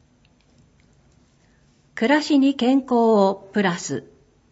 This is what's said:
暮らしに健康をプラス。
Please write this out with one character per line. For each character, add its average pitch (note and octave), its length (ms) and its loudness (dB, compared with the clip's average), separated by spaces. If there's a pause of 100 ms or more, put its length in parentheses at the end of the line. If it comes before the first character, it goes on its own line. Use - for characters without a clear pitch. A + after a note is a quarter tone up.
(2000)
暮 A3+ 180 -2
ら D4+ 80 0
し D4 180 0
に C#4 160 2
健 C4 260 0
康 C4 140 -4
を G#3 580 2
プ G#3 100 -2
ラ F3 140 -2
ス。 C#3 260 -10 (480)